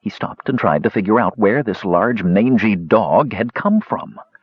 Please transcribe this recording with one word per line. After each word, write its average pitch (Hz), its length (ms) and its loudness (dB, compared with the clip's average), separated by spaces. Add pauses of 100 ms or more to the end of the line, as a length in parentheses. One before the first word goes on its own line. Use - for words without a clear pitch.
He 104 100 -8
stopped - 380 -10
and 131 80 -2
tried 78 280 0
to 110 60 0
figure 107 280 0
out 98 200 -2
where 110 260 2
this 104 200 -6
large, 98 380 0
mangy 104 540 2
dog 92 560 2
had 107 220 -6
come 214 260 0
from. - 400 -10 (220)